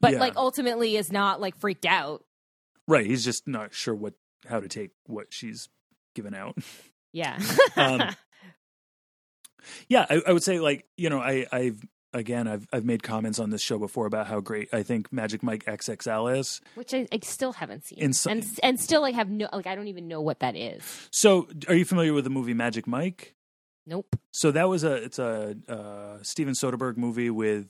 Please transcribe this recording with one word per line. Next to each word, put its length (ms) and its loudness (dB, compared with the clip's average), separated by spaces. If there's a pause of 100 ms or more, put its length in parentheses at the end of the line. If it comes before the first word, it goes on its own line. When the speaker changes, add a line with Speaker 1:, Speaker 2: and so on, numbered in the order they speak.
Speaker 1:
But, 140 8
Speaker 2:
Yeah. 60 0
Speaker 1:
like, 160 2
ultimately 600 0
is 160 -2
not, 300 2
like, 160 -6
freaked 260 -2
out. 400 0 (640)
Speaker 2:
Right. 200 6
He's 160 2
just 240 -2
not 280 -6
sure 200 -4
what, 200 -6 (340)
how 120 -2
to 80 -10
take 240 -10 (120)
what 240 -10
she's 400 -12 (460)
given 200 -10
out. 280 -10
<laughs> 40 -20 (460)
Speaker 1:
Yeah. 260 -4 (380)
Speaker 2:
Um, 260 4
Speaker 1:
<laughs> 1900 -14
Speaker 2:
yeah, 200 6
I, 200 4
I 40 6
would 100 4
say, 180 0
like, 260 2 (100)
you 140 0
know, 100 0
I, 320 0
I've, 280 0 (320)
again, 340 -2
I've, 260 -4
I've 120 -2
made 180 0
comments 360 -2
on 120 -2
this 120 -2
show 160 -2
before 280 -2
about 200 -2
how 140 -2
great 320 -6
I 100 0
think 300 -4
Magic 300 -4
Mike 240 -2
X 220 -6
X 180 -8
L 220 0
is. 320 -2 (140)
Speaker 1:
Which 200 -8
I, 180 -2
I 100 -2
still 300 -6
haven't 340 -12
seen. 120 -16
Speaker 2:
In 140 2
so- 180 0
Speaker 1:
And 120 0
s-, 200 -8
and 160 4
still, 220 4
like, 140 2
have 160 0
no, 220 -2
like, 140 -6
I 80 -4
don't 140 -8
even 200 -10
know 120 -6
what 200 0
that 160 0
is. 540 -10
Speaker 2:
So, 380 6 (200)
are 60 6
you 100 6
familiar 280 4
with 120 2
the 60 -2
movie 240 0
Magic 320 0
Mike? 480 -4 (520)
Speaker 1:
Nope. 300 -4 (160)
Speaker 2:
So 180 4
that 180 4
was 160 0
a, 120 2
it's 220 -8
a, 380 -2 (100)
uh, 560 -12
Steven 300 -2
Soderbergh 460 -2
movie 320 0
with 400 0